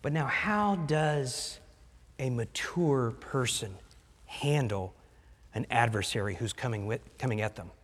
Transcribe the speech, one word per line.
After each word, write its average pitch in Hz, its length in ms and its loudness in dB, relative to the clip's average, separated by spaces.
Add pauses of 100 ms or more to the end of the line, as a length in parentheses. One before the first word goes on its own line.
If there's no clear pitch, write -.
But 151 100 0
now, 151 140 2
how 208 500 2
does 151 800 0 (600)
a 131 120 -2
mature 127 840 0
person 113 640 -4 (500)
handle 113 680 0 (600)
an - 160 -2
adversary 110 640 2
who's 113 180 -4
coming 110 340 -4
with, 113 140 -4 (180)
coming 113 220 0
at 107 160 -2
them? 90 140 -12 (140)